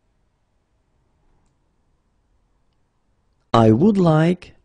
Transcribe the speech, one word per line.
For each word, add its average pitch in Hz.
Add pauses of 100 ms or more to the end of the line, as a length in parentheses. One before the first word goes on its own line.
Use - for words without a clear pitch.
(3500)
I 113
would 196
like 165 (100)